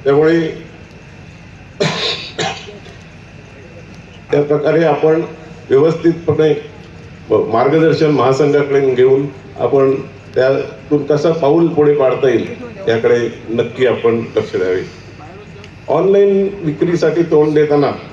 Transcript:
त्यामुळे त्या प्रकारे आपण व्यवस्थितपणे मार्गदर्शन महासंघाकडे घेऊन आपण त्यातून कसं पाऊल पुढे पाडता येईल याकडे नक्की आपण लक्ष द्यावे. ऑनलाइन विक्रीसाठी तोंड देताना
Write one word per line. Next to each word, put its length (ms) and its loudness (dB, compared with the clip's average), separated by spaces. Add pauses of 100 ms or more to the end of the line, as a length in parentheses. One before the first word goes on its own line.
त्यामुळे 440 2 (3750)
त्या 120 2
प्रकारे 400 0
आपण 380 2 (480)
व्यवस्थितपणे 920 2 (720)
मार्गदर्शन 800 2
महासंघाकडे 840 2
घेऊन 320 4 (320)
आपण 360 2 (400)
त्यातून 720 -2
कसं 260 0
पाऊल 360 2
पुढे 260 2
पाडता 360 2
येईल 180 0 (400)
याकडे 420 0 (200)
नक्की 380 -2
आपण 360 0 (120)
लक्ष 200 -4
द्यावे. 260 -2 (1040)
ऑनलाइन 600 2 (140)
विक्रीसाठी 600 0
तोंड 300 2
देताना 380 2 (220)